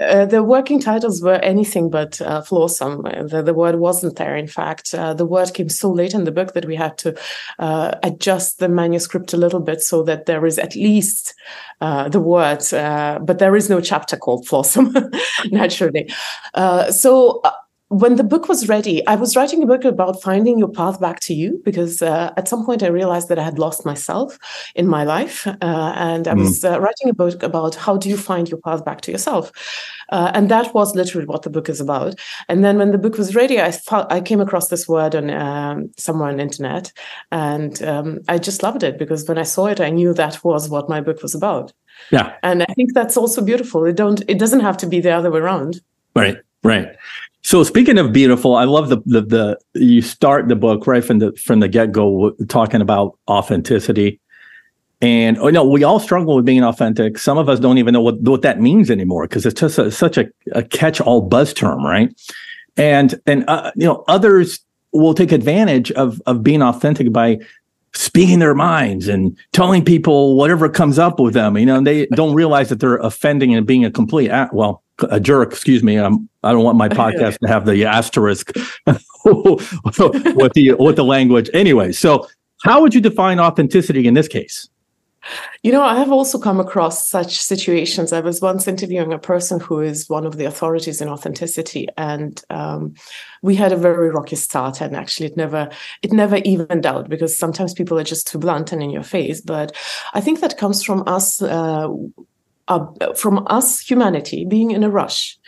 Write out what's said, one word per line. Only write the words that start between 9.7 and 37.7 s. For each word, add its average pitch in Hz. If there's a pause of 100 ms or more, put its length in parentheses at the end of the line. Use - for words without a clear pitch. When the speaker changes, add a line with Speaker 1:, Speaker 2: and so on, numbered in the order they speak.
Speaker 1:
so 165
that 156
there 160
is 160
at -
least, - (460)
uh, 147
the 180
word, 160 (120)
uh, 147
but 180
there 190
is 208
no 180
chapter 180
called 123
Flawsome, 143 (380)
<laughs> -
naturally. 175 (440)
Uh, 180
so, 254
uh, - (360)
when 233
the 254
book 311
was 254
ready, 208
I 208
was 226
writing 285
a 269
book 254
about 185
finding 220
your 214
path 185
back 175
to -
you, 185
because, 170
uh, 165
at 190
some 226
point 233
I 185
realized 175
that 170
I 156
had 156
lost 156
myself 170 (380)
in 175
my 151
life, 180
uh, 196
and 165
I 165
Speaker 2:
Mm. -
Speaker 1:
was, 190
uh, 175
writing 233
a 214
book 175
about 160
how 196
do 190
you 202
find 175
your 165
path 160
back 147
to 170
yourself. 196 (580)
Uh, 180
and 202
that 226
was 208
literally 180
what 147
the 165
book 156
is 147
about. 143 (320)
And 190
then 202
when 202
the 202
book 220
was 196
ready, 247
I 175
fo-, 196
I 175
came 202
across 190
this 170
word 160
on, 147
um, 147
somewhere 156
on 139
the 143
internet, 143 (400)
and, 151